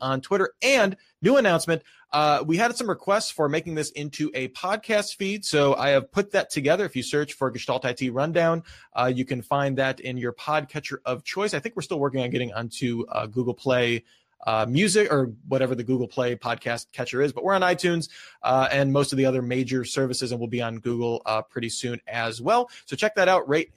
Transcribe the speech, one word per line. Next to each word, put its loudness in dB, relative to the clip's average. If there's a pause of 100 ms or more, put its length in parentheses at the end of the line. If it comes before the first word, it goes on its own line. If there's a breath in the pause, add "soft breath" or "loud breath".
on -2
Twitter. 0
And 4 (280 soft breath)
new 6
announcement, 2 (320 soft breath)
uh, 4
we 2
had 2
some -4
requests 0
for 0
making -2
this -4
into -6
a -6
podcast -4
feed, -6
so 4
I 0
have 2
put -2
that 0
together. 2
If -6
you -4
search -2
for -2
Gestalt -4
I -2
T -4
Rundown, 0 (300 loud breath)
uh, 2
you -2
can -4
find 0
that -2
in -6
your -4
podcatcher -6
of -4
choice. -4
I -2
think -8
we're -6
still -4
working 0
on -2
getting -4
onto, -4
uh, -4
Google -2
Play, 0 (440 soft breath)
uh, 2
Music 2
or 2 (160)
whatever 0
the -6
Google 0
Play -2
podcast -6
catcher -4
is, 2
but -8
we're 2
on 4
iTunes, 2 (320 loud breath)
uh, 4
and 2
most 2
of 0
the 4
other 0
major -2
services, -2
and -4
we'll -6
be -4
on -6
Google, -2
uh, 0
pretty -6
soon -6
as -4
well. 2 (200 loud breath)
So -8
check 0
that 6
out, 4
rate 0